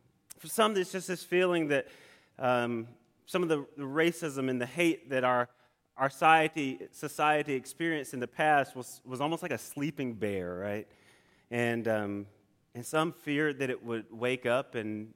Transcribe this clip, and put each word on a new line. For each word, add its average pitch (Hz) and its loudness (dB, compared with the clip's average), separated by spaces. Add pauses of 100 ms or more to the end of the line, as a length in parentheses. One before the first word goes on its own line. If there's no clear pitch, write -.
(380)
for - -20
some, 214 2
there's 185 0
just 190 -6
this 180 -6
feeling 175 2
that, 139 2 (500)
um, 120 0 (380)
some 185 -2
of 170 0
the, 143 0 (100)
the 143 -10
racism 143 0
and 127 0
the 120 -2
hate 165 0
that 131 0
our, 123 2 (480)
our 135 2
society, 156 4 (140)
society 151 0
experienced 151 -4
in 131 -6
the 120 -4
past 151 2
was, - -14
was 127 -8
almost 160 -2
like 175 -6
a 117 -2
sleeping 143 -6
bear, 95 -4
right? 101 -6 (600)
And, 117 0
um, 101 -2 (480)
and 120 -12
some 160 -2
feared 147 -2
that 131 -2
it 117 -8
would 113 -6
wake 123 -2
up, 127 0
and, 107 -6